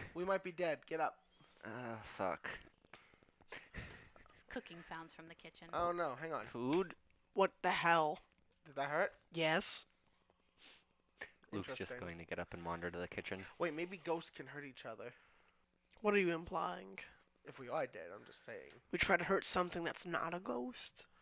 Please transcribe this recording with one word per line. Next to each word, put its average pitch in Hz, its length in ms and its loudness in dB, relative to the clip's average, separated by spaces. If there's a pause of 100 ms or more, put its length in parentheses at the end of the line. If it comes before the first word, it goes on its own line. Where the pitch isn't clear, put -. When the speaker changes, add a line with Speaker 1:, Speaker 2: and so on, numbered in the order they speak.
(160)
Speaker 1:
We 175 100 -2
might 190 180 2
be 185 80 -6
dead. 165 360 0
Get 160 120 0
up. 147 180 0 (460)
Speaker 2:
Uh, 117 340 -6 (200)
fuck. 90 320 0 (1200)
Speaker 3:
There's - 760 -14
cooking 180 280 -6 (100)
sounds 165 260 -10
from 165 140 -14
the 170 80 -14
kitchen. 165 380 -16
Speaker 1:
Oh, 175 180 4
no! 170 200 2 (100)
Hang 160 120 -4
on. 117 180 -2
Speaker 2:
Food? 151 440 2 (380)
Speaker 4:
What - 180 6 (100)
the 185 100 4
hell? 170 480 6 (460)
Speaker 1:
Did 143 100 -16
that 143 140 0
hurt? 160 220 4 (220)
Speaker 4:
Yes. 160 520 4 (1700)
Speaker 2:
Luke's 98 160 -2
just 127 140 -6
Speaker 1:
Interesting. 120 180 -6
Speaker 2:
going 85 180 -6
to 85 80 -10
get - 140 -4
up - 140 -4
and 170 120 -8
wander 85 240 -2
to 175 80 -6
the 180 100 -2
kitchen. 95 380 -6 (140)
Speaker 1:
Wait, 165 140 0
maybe 175 300 -6
ghosts 165 300 -2
can 135 140 -12
hurt 143 180 -10
each 135 200 -14
other. 113 280 -8 (880)
Speaker 4:
What 208 120 6
are 202 60 8
you 175 140 6
implying? 180 640 -2 (480)
Speaker 1:
If - 140 -14
we 123 100 -8
are 143 160 2
dead, 85 280 -8
I'm 110 120 -14
just - 200 -18
saying. 90 260 -10 (200)
Speaker 4:
We 175 80 0
try 185 180 8
to 175 60 4
hurt 190 220 4
something 180 380 0
that's - 220 -2
not 165 280 0
a 175 60 -2
ghost? 247 640 -6 (160)